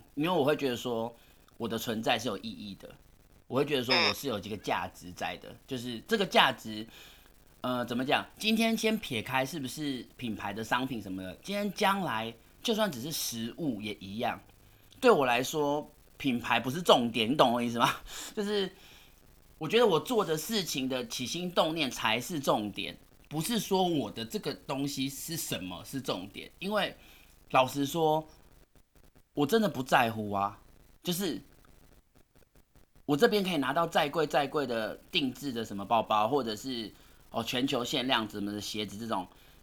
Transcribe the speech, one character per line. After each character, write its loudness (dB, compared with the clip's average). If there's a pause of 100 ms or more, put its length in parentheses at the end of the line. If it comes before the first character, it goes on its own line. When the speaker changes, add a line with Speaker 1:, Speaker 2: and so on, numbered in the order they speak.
(140)
Speaker 1:
因 -2
为 0
我 2
会 4
觉 -2
得 -2
说 -4 (460)
我 -4
的 -4
存 -4
在 2
是 -4
有 -2
意 -12
义 -12
的， -16 (600)
我 -4
会 2
觉 0
得 0
说 2
我 4
是 -8
有 -2
这 -10
个 -6
价 -2
值 -16
在 -6
的， -18
Speaker 2:
嗯。 -18
Speaker 1:
就 -6
是 -6
这 -2
个 2
价 6
值， -8 (760)
呃， -2
怎 -4
么 -2
讲？ 2 (140)
今 2
天 2
先 2
撇 -4
开 0
是 -6
不 -4
是 -6 (120)
品 -6
牌 -6
的 -6
商 0
品 -6
什 -10
么 -6
的， -10
今 -6
天 -4
将 2
来 -2 (300)
就 -2
算 0
只 -8
是 -6
食 -4
物 -4
也 -6
一 -10
样， -2 (600)
对 6
我 8
来 4
说 -2 (260)
品 0
牌 0
不 -2
是 -2
重 6
点， 0
你 0
懂 8
我 2
意 0
思 -2
吗？ 4 (180)
<laughs> -12
就 -2
是 -2 (880)
我 -6
觉 4
得 8
我 6
做 2
的 0
事 0
情 -2
的 -2
起 -6
心 -4
动 2
念 0
才 0
是 -4
重 2
点， -8 (320)
不 -4
是 0
说 2
我 0
的 -8
这 -6
个 -6
东 -4
西 -4
是 -8
什 -4
么 -8
是 -8
重 -4
点， -14
因 -6
为 0 (540)
老 6
实 -2
说， 2 (1080)
我 4
真 4
的 4
不 -2
在 4
乎 -4
啊， 0 (420)
就 -4
是 -4 (1600)
我 4
这 8
边 4
可 -2
以 0
拿 2
到 4
再 4
贵 2
再 2
贵 -2
的 -2 (140)
定 0
制 -8
的 -4
什 -8
么 -6
包 2
包， 2
或 2
者 -4
是， -8 (380)
哦， -2
全 0
球 0
限 -2
量 0
什 -8
么 -4
的 -6
鞋 -6
子 -10
这 -10
种， -4 (360)